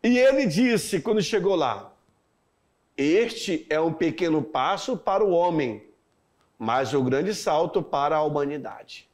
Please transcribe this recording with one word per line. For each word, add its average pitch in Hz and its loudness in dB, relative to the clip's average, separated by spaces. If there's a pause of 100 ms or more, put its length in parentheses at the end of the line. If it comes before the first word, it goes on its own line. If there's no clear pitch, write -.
E 240 4
ele 269 6
disse, 208 2
quando 214 0
chegou 196 0
lá, 123 -2 (1040)
"Este 180 0
é 156 0
um 165 0
pequeno 165 0
passo 185 -2
para 208 0
o 196 2
homem, 160 0 (720)
mas 127 -2
um 135 2
grande 147 0
salto 170 -2
para 147 -2
a 151 2
humanidade." 147 -6